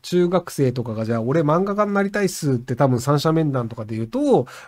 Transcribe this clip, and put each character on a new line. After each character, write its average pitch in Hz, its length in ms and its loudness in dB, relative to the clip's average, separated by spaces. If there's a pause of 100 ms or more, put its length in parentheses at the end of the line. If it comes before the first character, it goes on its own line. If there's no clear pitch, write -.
中 175 260 2
学 175 220 0
生 131 200 0
と 120 140 -4
か 113 80 -6
が、 110 100 -4
「じ 113 100 -2
ゃ 117 40 0
あ 113 40 -2
俺 139 200 2
漫 160 240 2
画 202 100 -2
家 208 80 2
に 202 100 -2
な 202 80 2
り 196 100 -2
た 208 120 -2
い 185 40 4
っ - 20 -
す」 143 260 -2
っ - 0 -
て 120 220 -4
多 143 100 4
分 123 140 2
三 143 180 2
者 160 140 2
面 156 180 2
談 123 160 -2
と 113 80 -14
か 113 80 -10
で 110 100 -10
言 110 120 -4
う - 20 -4
と、 240 400 2 (200)